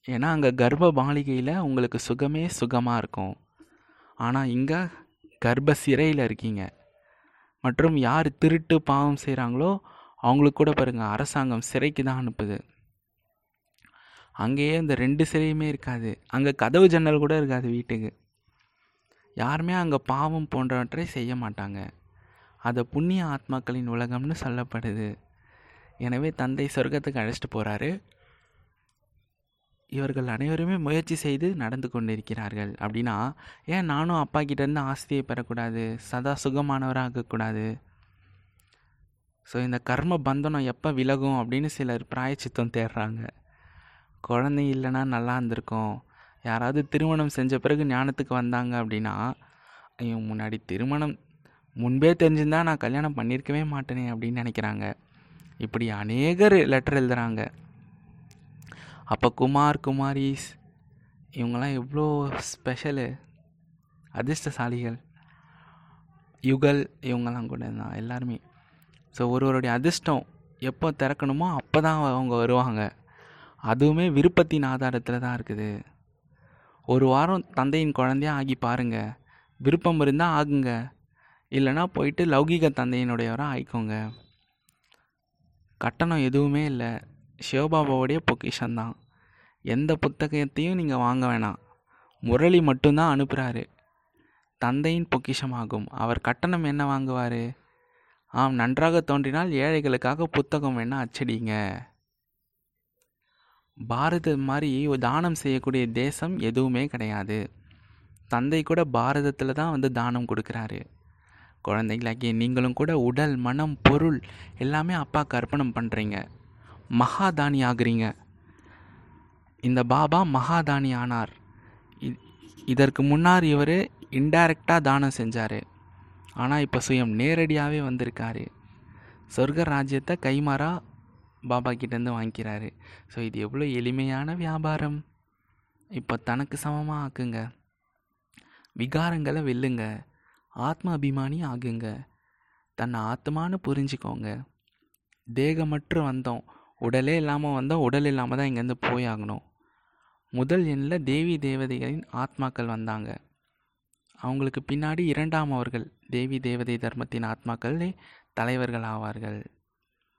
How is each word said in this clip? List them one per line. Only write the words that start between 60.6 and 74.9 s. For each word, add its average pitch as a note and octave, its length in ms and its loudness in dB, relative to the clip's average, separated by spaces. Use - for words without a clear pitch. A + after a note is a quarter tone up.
இவங்கெல்லாம் A#2+ 400 -4
எவ்வளோ C#3+ 680 -2
ஸ்பெஷலு, C3 840 -6
அதிர்ஷ்டசாலிகள். B2 880 -4
யுகல் C3+ 480 2
இவங்கெல்லாம் A#2+ 460 -4
கூட A#2+ 240 -8
தான் G#2+ 220 -8
எல்லாருமே. B2 480 -6
So, A#2+ 180 -2
ஒருவருடைய C3 460 2
அதிர்ஷ்டம் D3 520 0
எப்போ C3 320 -2
திறக்கணுமோ C#3+ 640 -2
அப்போ D3 260 2
தான் D#3 320 2
அவங்க B2+ 240 0
வருவாங்க. A#2 600 2
அதுவுமே D3+ 500 4
விருப்பத்தின் D#3+ 500 6
ஆதாரத்துல B2+ 560 -2